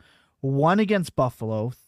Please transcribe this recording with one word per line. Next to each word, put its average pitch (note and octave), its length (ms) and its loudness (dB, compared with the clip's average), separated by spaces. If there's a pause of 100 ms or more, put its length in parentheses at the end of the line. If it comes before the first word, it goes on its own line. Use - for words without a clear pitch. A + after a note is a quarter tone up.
(420)
one C#3+ 380 2
against G3 360 0
Buffalo, A2+ 560 -2 (160)